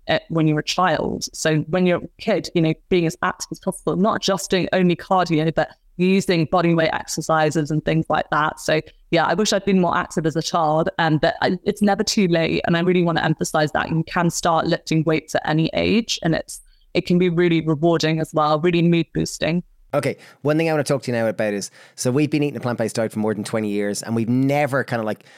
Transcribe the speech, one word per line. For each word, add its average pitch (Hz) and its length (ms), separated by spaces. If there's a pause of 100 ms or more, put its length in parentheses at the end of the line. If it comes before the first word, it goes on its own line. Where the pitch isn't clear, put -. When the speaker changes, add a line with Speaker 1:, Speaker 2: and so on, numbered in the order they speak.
Speaker 1:
it - 220
when 160 180
you're 151 140
a - 20
child. - 640 (100)
So 156 280
when 180 220
you're 175 140
a - 100 (120)
kid, 180 340
you 170 80
know, 160 120 (160)
being 175 160
as 160 160
active - 280
as 165 80
possible, - 380
not 190 260
just 190 280
doing 185 220
only 180 220
cardio, 165 580
but 151 180 (260)
using 185 500
body 170 280
weight 160 200
exercises 156 760
and 156 140
things 160 240
like 156 220
that. 156 280
So 156 220 (300)
yeah, 165 160
I - 80
wish 208 180
I'd 196 140
been 190 160
more 170 120
active 175 300
as 160 100
a 165 60
child, 160 480 (100)
um, 160 200
but 170 240
I, 185 220
it's - 180
never 202 200
too 208 240
late. 165 380
And 170 100
I 165 60
really 180 220
wanna 165 180
emphasize 156 520
that - 180
you 160 140
can 170 260
start 165 360
lifting 160 380
weights 160 300
at - 100
any 160 300
age, 202 480
and 160 120
it's, - 280 (320)
it 180 100
can 175 140
be 180 100
really 165 320
rewarding 156 580
as 156 140
well, 151 280
really 175 200
mood 170 320
boosting. 165 500 (300)
Speaker 2:
Okay, 139 240 (260)
one 151 140
thing 160 140
I - 20
wanna 147 120
talk 139 180
to 127 80
you 120 80
now 113 80
about 107 260
is, 98 180 (260)
so 127 140
we've 143 200
been 147 140
eating 135 120
a 110 40
plant-based 117 360
diet 113 160
for 110 60
more 107 160
than 101 100
twenty 110 240
years, 101 340
and 113 140
we've 113 120
never 135 560
kinda, 117 200
like, 107 200 (140)